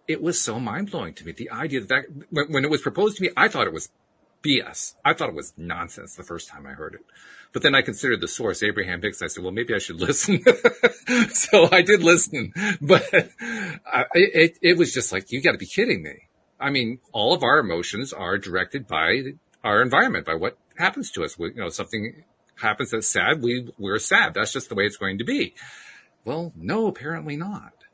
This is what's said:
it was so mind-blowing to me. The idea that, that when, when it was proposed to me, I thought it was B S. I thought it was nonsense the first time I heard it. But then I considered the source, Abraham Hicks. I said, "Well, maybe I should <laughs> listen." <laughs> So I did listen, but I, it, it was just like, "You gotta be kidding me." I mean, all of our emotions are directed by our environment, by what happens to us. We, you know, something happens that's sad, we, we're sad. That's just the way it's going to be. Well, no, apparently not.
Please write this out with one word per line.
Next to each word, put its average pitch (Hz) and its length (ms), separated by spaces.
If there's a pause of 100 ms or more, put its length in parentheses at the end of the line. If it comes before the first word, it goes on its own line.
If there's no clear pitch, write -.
it 156 140
was 165 180
so 110 200
mind-blowing 127 560
to - 100
me. 82 60
The - 180
idea 131 320
that, 98 60
that 131 180 (240)
when, 147 220
when 139 120
it 151 60
was 147 120
proposed 208 360
to 185 60
me, - 120
I 170 120
thought 135 180
it 82 80
was - 160 (540)
B 135 200
S. - 300 (100)
I 156 120
thought 135 140
it 82 60
was - 220
nonsense 85 580
the 92 60
first - 280
time 71 180
I 67 60
heard 76 200
it. - 120 (460)
But - 120
then 139 100
I 135 80
considered 113 400
the - 60
source, 107 340
Abraham 95 400
Hicks. 101 220
I 85 40
said, - 140
"Well, 92 120
maybe 117 200
I 101 60
should 82 220
<laughs> 117 80
listen." 175 400
<laughs> 240 40 (760)
So 170 420
I 185 100
did 196 220
listen, 160 500 (280)
but 147 220 (840)
I, 131 280
it, 165 480
it 175 160
was 165 160
just - 180
like, 92 200
"You 131 100
gotta 135 160
be 95 80
kidding 139 380
me." 73 240 (320)
I 135 100
mean, 127 300 (120)
all 117 220
of 165 100
our 135 160
emotions 101 520
are 90 260
directed 92 500
by 101 460 (300)
our 107 180
environment, 127 440
by 80 100
what 85 220 (200)
happens 196 340
to 87 120
us. 76 160
We, 82 100
you - 60
know, 95 140
something 107 540 (320)
happens 110 360
that's 110 160
sad, 123 340
we, 120 360
we're 101 220
sad. 190 340
That's 107 200
just - 160
the 113 60
way 101 100
it's 101 120
going 98 200
to 120 60
be. 254 320 (680)
Well, 160 320
no, 170 320
apparently 156 480
not. 185 380 (200)